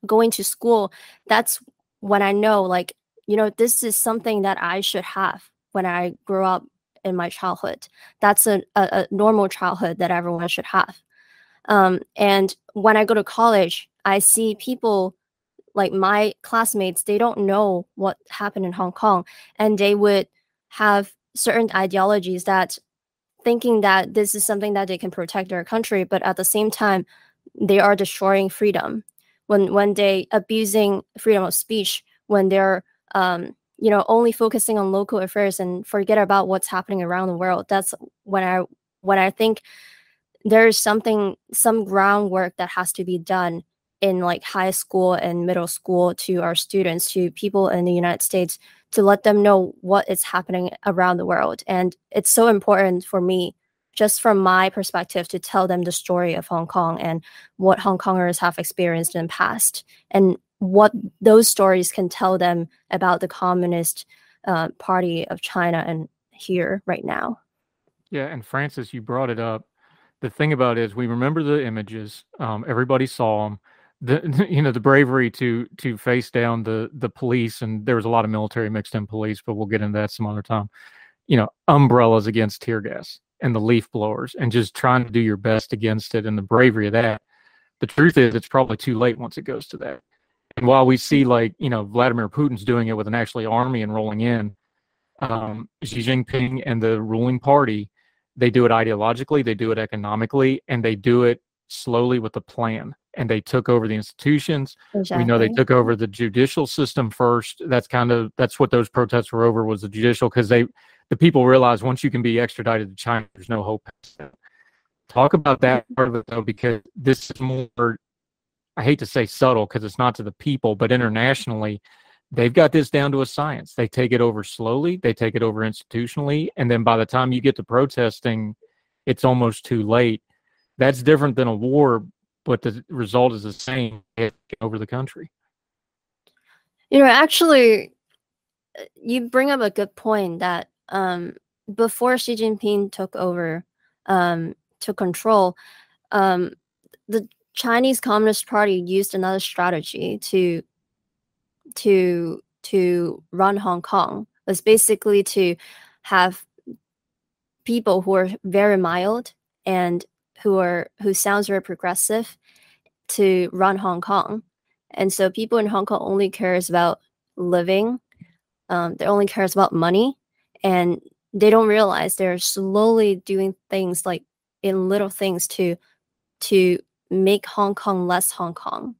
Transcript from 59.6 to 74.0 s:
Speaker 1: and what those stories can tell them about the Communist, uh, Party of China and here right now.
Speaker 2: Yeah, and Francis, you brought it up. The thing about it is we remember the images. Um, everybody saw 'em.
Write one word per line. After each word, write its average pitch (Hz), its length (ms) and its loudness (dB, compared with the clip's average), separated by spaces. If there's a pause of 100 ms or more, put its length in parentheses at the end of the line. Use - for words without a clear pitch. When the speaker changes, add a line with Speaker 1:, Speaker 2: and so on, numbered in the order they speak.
Speaker 1:
and 190 260 4 (220)
what 202 320 6 (280)
those 220 280 8
stories 185 440 2
can 180 160 -4
tell 185 300 0
them 175 300 0 (240)
about 180 300 0
the 180 60 -6
Communist, 175 760 -2 (420)
uh, 165 300 -2
Party 180 500 -2
of - 140 -10
China 170 440 -2
and 160 220 -6 (220)
here 190 560 -4
right - 180 -6
now. - 360 -8 (720)
Speaker 2:
Yeah, 143 160 -6
and 143 180 -12
Francis, 139 480 -6
you 123 80 -12
brought 123 280 -4
it 113 100 -4
up. 113 260 -6 (560)
The 127 80 -6
thing 151 240 0
about 123 240 2
it 117 80 0
is 101 100 -10
we 120 120 -4
remember 135 360 0
the 147 220 0
images. 107 580 -10 (160)
Um, 110 280 -6
everybody 127 400 0
saw 107 400 -2
'em. 104 120 -10 (420)